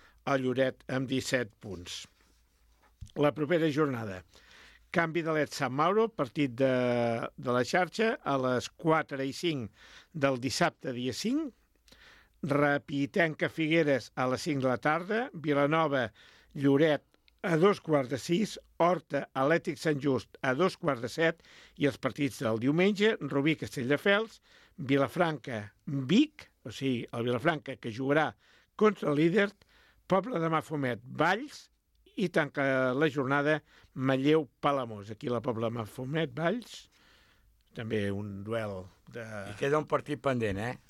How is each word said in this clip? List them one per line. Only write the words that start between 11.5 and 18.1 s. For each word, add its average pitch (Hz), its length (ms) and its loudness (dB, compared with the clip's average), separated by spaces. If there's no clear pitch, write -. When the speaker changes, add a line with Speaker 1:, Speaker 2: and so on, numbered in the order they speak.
Speaker 1:
Repitenca, 143 1040 0
Figueres, 151 640 2
a 131 140 0
les 127 160 -2
cinc 139 180 -2
de 131 80 2
la 123 80 2
tarda. 180 540 -2
Vilanova, 143 800 2
Lloret, 139 480 4
a 180 140 0
dos 190 240 4
quarts 139 300 0